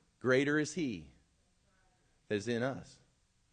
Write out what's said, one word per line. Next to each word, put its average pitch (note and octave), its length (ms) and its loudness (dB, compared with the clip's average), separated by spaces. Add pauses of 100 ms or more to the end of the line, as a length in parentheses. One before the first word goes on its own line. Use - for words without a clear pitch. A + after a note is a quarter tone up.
(200)
Greater C#3 400 4
is D3 140 -2
he A2 340 -4 (1200)
that G#2+ 60 0
is G2+ 120 -4
in A#2 160 0
us B2 340 -6 (540)